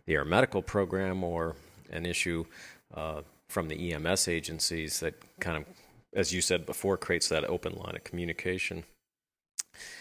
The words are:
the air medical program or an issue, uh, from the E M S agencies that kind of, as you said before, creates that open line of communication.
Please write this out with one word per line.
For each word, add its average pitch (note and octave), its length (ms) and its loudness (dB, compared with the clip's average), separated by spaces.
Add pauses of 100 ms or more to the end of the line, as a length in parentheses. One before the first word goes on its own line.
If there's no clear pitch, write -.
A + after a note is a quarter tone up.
the E2 80 2
air D2 100 4
medical F#2 380 4
program F#2+ 600 0
or E2 360 -2 (340)
an E2 140 -4
issue, E2+ 400 0 (480)
uh, D#2 280 -4 (280)
from E2 180 0
the D#2 160 -4
E E2+ 100 0
M D#2 120 -2
S F#2+ 220 4
agencies E2 720 0
that D#2+ 160 -2 (260)
kind E2 160 0
of, D#2 80 -4 (480)
as G2 180 2
you F2+ 80 2
said F2 260 2
before, F#2+ 320 2
creates - 320 2
that D#2 160 2
open F2+ 280 -2
line F2+ 220 -8
of - 80 -8
communication. F2 800 -2 (1160)